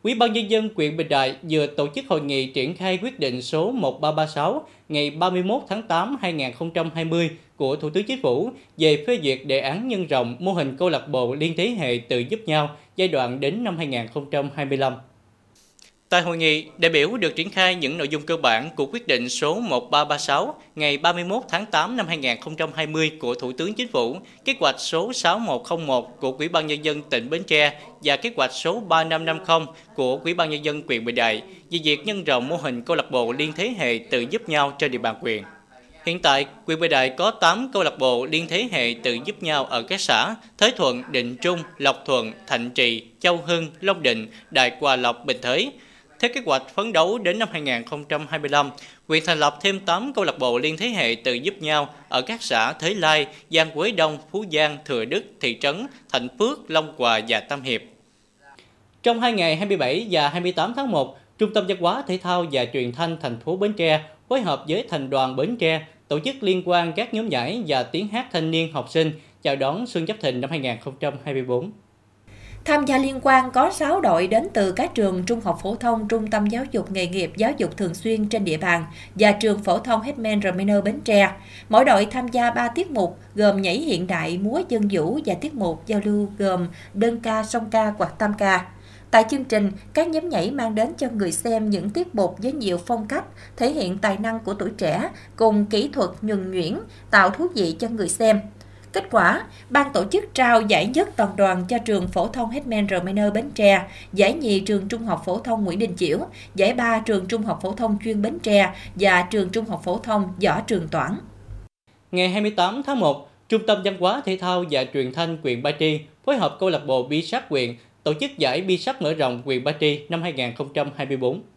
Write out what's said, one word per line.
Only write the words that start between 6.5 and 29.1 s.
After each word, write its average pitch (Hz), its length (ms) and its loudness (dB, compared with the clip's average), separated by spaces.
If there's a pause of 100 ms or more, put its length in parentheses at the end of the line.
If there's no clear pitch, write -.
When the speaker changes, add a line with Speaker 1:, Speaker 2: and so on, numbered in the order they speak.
Speaker 1:
không 165 180 -6
trăm 165 240 -2
hai 165 100 -4
mươi 165 260 0 (260)
của 143 200 0
Thủ 151 140 -6
tướng 190 140 0
Chính 262 180 -4
phủ 151 280 2 (260)
về 147 300 4
phê 247 160 0
duyệt 131 240 0
đề 135 140 2
án 170 280 -4
nhân 185 180 -2
rộng 123 320 0
mô 185 140 -2
hình 139 240 -2
câu 180 120 2
lạc 147 200 -2
bộ 127 260 0
liên 156 220 -2
thế 220 220 0
hệ 123 300 0
tự 127 100 0
giúp 156 280 -4
nhau 151 240 0 (260)
giai 185 120 2
đoạn 131 320 0
đến 180 240 -2
năm 180 120 -4
hai 160 100 -4
nghìn 120 280 -4
không 139 160 -8
trăm 143 240 -2
hai 147 100 -4
mươi 135 140 -2
lăm. 131 160 0 (1120)
Tại 180 140 4
hội 170 140 -2
nghị, 156 300 2 (120)
đại 165 120 4
biểu 165 260 2
được 175 200 0
triển 170 140 -4
khai 185 240 2
những 160 240 -4
nội 143 100 -2
dung 147 140 -4
cơ 165 140 -2
bản 131 400 2
của 139 100 0
quyết 233 200 -8
định 123 220 0
số 151 260 -2
một 160 360 -2
ba 147 140 4
ba 147 140 -2
sáu 185 360 0 (200)
ngày 147 240 0
ba 170 140 4
mươi 175 120 -4
mốt 208 240 -2
tháng 190 180 -2
tám 180 300 0
năm 202 100 -2
hai 165 100 -4
nghìn 127 240 -2
không 156 160 -10
trăm 160 180 -2
hai 160 120 -2
mươi 156 340 0
của 123 140 -2
Thủ 127 180 -8
tướng 175 220 -6
Chính 247 140 -6
phủ, 127 280 0 (280)
kế 262 160 0
hoạch 143 200 2
số 190 320 -2
sáu 185 260 2
một 151 260 -2
không 165 220 -4
một 127 340 0
của 131 180 -2
Ủy 151 100 -2
ban 160 180 0
Nhân 151 180 -4
dân 151 180 -2
tỉnh 123 280 -2
Bến 170 140 -4
Tre 147 360 4 (220)
và 143 140 2
kế 233 200 -6
hoạch 131 160 0
số 196 280 -4
ba 160 240 2
năm 160 200 -2